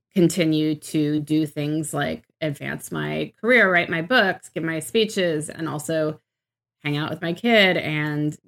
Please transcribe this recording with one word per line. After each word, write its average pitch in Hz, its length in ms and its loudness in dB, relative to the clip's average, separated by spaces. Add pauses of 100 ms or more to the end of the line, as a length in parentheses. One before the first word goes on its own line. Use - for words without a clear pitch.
(120)
continue 156 640 2
to 151 440 0
do 156 260 0
things 151 460 -4
like 143 320 -4 (160)
advance 143 520 -6
my 156 480 -6
career, 226 300 4
write 175 200 2
my 165 120 -2
books, 190 480 0
give 160 120 -6
my 160 160 -4
speeches, 175 720 0
and 160 180 -8
also 151 520 -4 (640)
hang 147 140 -2
out 151 140 -4
with 170 100 -8
my 170 120 -4
kid 196 440 4
and 151 600 -2 (120)